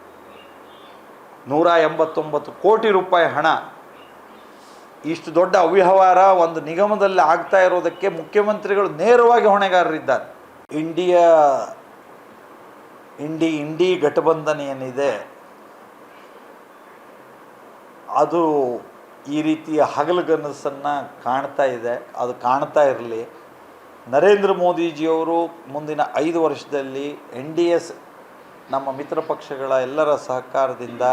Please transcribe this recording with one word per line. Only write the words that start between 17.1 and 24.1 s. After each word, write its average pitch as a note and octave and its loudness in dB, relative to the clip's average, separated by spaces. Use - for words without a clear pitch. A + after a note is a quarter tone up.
ಅದು D3+ 0
ಈ D3+ -4
ರೀತಿಯ D#3 0
ಹಗಲುಗನಸನ್ನ D3 -2
ಕಾಣ್ತಾ C#3 -2
ಇದೆ. A#2+ -4
ಅದು B2 -6
ಕಾಣ್ತಾ C#3+ 0
ಇರಲಿ. A#2 -2
ನರೇಂದ್ರ G3 2